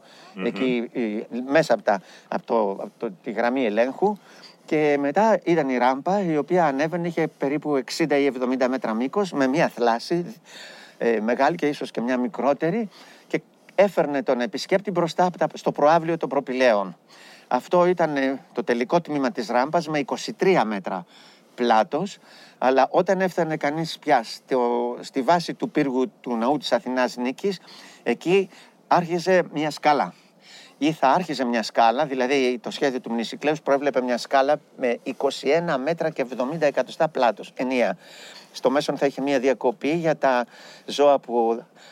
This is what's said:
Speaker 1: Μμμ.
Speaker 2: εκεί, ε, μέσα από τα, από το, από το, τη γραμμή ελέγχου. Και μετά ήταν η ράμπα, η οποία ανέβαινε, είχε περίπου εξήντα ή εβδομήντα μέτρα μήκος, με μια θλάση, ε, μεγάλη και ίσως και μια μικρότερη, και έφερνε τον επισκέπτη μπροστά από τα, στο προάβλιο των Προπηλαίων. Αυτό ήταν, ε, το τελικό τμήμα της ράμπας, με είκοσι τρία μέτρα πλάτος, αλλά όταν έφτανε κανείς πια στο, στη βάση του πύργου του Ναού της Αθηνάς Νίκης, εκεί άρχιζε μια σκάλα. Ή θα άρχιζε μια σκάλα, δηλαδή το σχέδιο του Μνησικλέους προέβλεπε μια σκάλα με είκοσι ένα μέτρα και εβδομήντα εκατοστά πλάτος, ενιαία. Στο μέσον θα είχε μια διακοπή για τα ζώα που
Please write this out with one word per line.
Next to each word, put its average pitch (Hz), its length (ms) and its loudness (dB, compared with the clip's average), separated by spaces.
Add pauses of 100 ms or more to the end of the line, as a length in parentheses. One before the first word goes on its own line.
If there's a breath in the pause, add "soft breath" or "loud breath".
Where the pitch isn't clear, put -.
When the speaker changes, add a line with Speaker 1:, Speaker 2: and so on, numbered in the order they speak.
(340 loud breath)
Speaker 1:
Μμμ. 92 120 -6
Speaker 2:
εκεί, 120 480 -2
ε, 139 60 -4 (480)
μέσα 143 260 2
από 107 100 0
τα, 98 180 0 (260 loud breath)
από - 180 -6
το, 113 260 0
από 101 260 -8
το, 117 120 -8 (140)
τη 127 80 -8
γραμμή 120 340 -2
ελέγχου. 131 520 0 (480 loud breath)
Και 151 340 2
μετά 185 440 2
ήταν 160 260 2
η 127 80 0
ράμπα, 170 460 0
η 160 140 0
οποία 170 280 2
ανέβαινε, 160 420 -2
είχε 165 200 -2 (100)
περίπου 147 380 -2
εξήντα 139 420 0
ή 139 80 2
εβδομήντα 127 440 0
μέτρα 120 240 -2
μήκος, 139 380 -2
με 139 160 0
μια 127 200 2
θλάση, 117 680 -2 (640 loud breath)
ε, 117 220 0
μεγάλη 123 360 0
και 151 120 -2
ίσως 139 240 -6
και - 100 -6
μια 123 160 -2
μικρότερη, 143 720 -2 (380 loud breath)
και 156 140 -4 (340)
έφερνε 151 480 2
τον 123 180 0
επισκέπτη 185 500 -2
μπροστά 170 340 0
από 175 120 -2
τα, 156 160 0
στο - 180 -4
προάβλιο 160 460 2
των 156 120 -6
Προπηλαίων. 123 680 2 (500 loud breath)
Αυτό 175 380 2
ήταν, 175 320 2
ε, 135 240 -2 (120)
το 120 100 -4
τελικό 123 380 0
τμήμα 143 300 -2
της 113 180 -6
ράμπας, 147 380 0
με 151 120 -2
είκοσι 127 340 -6
τρία 175 320 2
μέτρα 95 400 -6 (500 loud breath)
πλάτος, 120 600 0 (400 loud breath)
αλλά 135 340 4
όταν 185 300 2
έφτανε 170 360 0
κανείς 156 420 -4
πια 135 240 2
στο, 120 760 -2
στη - 220 -6
βάση 160 320 2
του 131 160 -6
πύργου 131 420 0 (100)
του 123 140 -4
Ναού 120 220 0
της - 140 -8
Αθηνάς 123 460 0
Νίκης, 135 420 -4 (440 loud breath)
εκεί 185 460 0 (380 loud breath)
άρχιζε 170 560 2 (100)
μια 151 180 -4
σκάλα. 131 420 0 (640 loud breath)
Ή 147 140 0
θα 156 160 0
άρχιζε 143 380 0
μια 120 180 -2
σκάλα, 117 420 2
δηλαδή 127 560 0
το 113 100 -10
σχέδιο 127 300 -2
του 113 100 -12
Μνησικλέους 139 500 -4
προέβλεπε 139 400 0
μια 123 160 -2
σκάλα 135 380 2 (220)
με 127 260 -2
είκοσι 135 460 -2
ένα 165 280 2
μέτρα 160 320 -2
και 156 120 -4
εβδομήντα 127 440 -2
εκατοστά 139 420 0
πλάτος, 117 480 -2
ενιαία. 123 420 0 (540 loud breath)
Στο - 180 -2
μέσον 143 280 0
θα 147 80 0
είχε 135 160 -4
μια 139 180 0
διακοπή 127 560 0
για 160 220 0
τα 123 280 2 (400 loud breath)
ζώα 139 340 4
που 117 440 0 (280 loud breath)